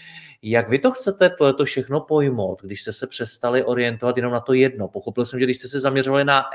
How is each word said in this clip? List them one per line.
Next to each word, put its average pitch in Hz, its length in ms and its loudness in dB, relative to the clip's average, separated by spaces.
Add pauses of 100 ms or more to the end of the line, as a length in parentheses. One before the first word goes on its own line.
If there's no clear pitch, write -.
(420)
Jak 113 280 0
vy 123 100 2
to 254 120 2
chcete 190 380 2
tohleto 143 360 2
všechno 139 360 -2
pojmout, 127 600 0
když 98 200 -12
jste 113 100 -8
se - 160 -8
přestali 123 560 -2
orientovat 120 540 -2
jenom 120 160 -2
na 120 60 -2
to 131 140 0
jedno? 127 340 2
Pochopil 113 380 -6
jsem, 127 140 -8
že 127 60 2
když 127 120 -2
jste 127 100 -10
se 135 120 -6
zaměřovali 135 460 2
na 139 300 4